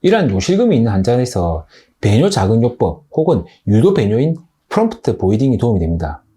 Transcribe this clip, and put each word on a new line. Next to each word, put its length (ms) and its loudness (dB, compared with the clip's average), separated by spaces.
이러한 280 2
요실금이 480 0
있는 140 2
환자에서 720 -2
배뇨 300 2
자극요법 840 -2
혹은 320 0
유도 260 4
배뇨인 420 0
프롬프트 480 -2
보이딩이 400 0
도움이 220 0
됩니다. 440 -6